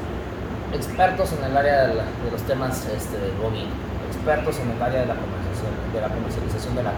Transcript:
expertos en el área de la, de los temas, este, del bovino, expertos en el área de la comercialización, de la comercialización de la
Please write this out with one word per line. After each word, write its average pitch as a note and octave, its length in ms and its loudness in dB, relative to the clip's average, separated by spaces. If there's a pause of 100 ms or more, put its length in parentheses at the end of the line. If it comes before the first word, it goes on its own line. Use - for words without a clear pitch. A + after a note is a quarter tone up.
(720)
expertos F#3 600 2
en C#3+ 160 -2
el C#3 80 4
área C#3 300 6
de A#2 80 2
la, A2 100 2
de - 260 -2
los A#2 120 -2
temas, B2+ 420 0
este, G#2+ 320 -2
del G2 140 -2 (100)
bovino, A2 320 -2 (400)
expertos D3+ 460 0
en B2 100 0
el A#2 120 -2
área B2+ 200 2
de B2 60 2
la A2+ 100 0
comercialización, - 560 -4 (200)
de A2 80 0
la G#2+ 80 0
comercialización A2+ 680 -2
de B2 80 0
la G#2 140 0